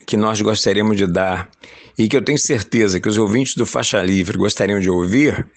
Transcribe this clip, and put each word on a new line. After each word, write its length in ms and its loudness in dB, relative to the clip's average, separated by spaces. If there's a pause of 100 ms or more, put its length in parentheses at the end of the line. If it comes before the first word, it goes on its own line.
que 120 -4
nós 240 0
gostaríamos 560 0
de 100 0
dar 420 -2 (480)
e 120 2
que 80 2
eu 60 2
tenho 160 0
certeza 600 0
que 80 -2
os 100 0
ouvintes 380 0
do 100 -2
Faixa 360 -2
Livre 360 0
gostariam 400 0
de 100 0
ouvir 580 0 (100)